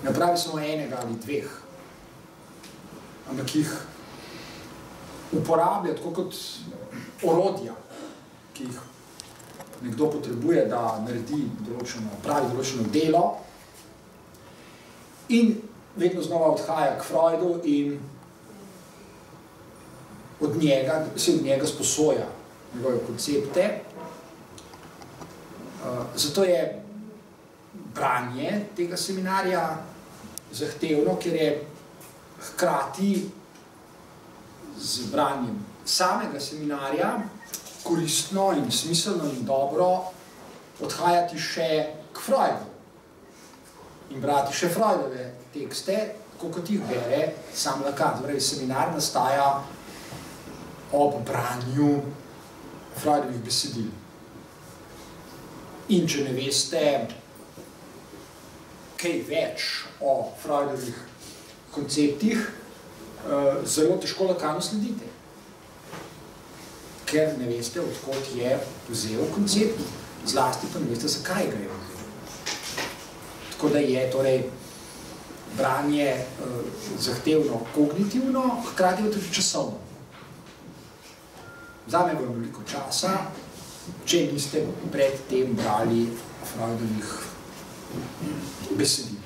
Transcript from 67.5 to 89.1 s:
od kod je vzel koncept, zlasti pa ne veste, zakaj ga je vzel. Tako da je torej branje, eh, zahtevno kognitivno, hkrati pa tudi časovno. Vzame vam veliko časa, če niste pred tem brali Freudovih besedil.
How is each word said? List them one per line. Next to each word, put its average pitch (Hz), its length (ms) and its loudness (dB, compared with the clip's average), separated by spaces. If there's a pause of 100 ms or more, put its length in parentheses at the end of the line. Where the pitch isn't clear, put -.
od 135 220 -4
kod 135 320 -4
je 123 240 2 (320)
vzel 110 460 0
koncept, 202 420 4 (480)
zlasti - 480 2
pa 175 60 -4
ne 131 100 0
veste, 117 180 -2
zakaj - 460 0
ga - 80 -4
je - 80 -6
vzel. - 320 -10 (1500)
Tako 151 180 2
da 147 100 6
je 127 320 4
torej 131 380 4 (1080)
branje, 139 520 4
eh, - 160 0 (720)
zahtevno 143 640 2 (140)
kognitivno, 240 960 4
hkrati 185 320 4
pa 214 80 4
tudi 180 200 -2
časovno. - 460 0 (2000)
Vzame 160 260 4
vam 123 200 -2
veliko 113 320 -6
časa, - 640 0 (800)
če 170 260 4
niste 143 300 0 (320)
pred 135 360 2
tem 127 280 2
brali 117 500 4 (380)
Freudovih 113 680 -2 (1700)
besedil. - 480 0